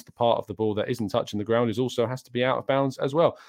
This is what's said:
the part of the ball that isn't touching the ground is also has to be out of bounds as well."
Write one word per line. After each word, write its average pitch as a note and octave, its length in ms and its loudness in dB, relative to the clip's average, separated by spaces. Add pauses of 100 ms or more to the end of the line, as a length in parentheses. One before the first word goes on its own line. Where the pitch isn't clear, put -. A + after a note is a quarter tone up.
the - 60 -20
part A#2 260 2
of - 80 -6
the G#2 80 -10
ball G#2+ 220 -2
that G#2 140 -2
isn't A#2 200 -4
touching A2+ 300 -2
the G#2 40 -4
ground A#2 280 2
is G#2 80 -2
also B2 260 0
has C3 180 -6
to - 80 -20
be B2 120 -2
out B2+ 160 0
of A2 80 -6
bounds C3+ 320 2
as C3+ 140 -2
well." D#3 240 4 (120)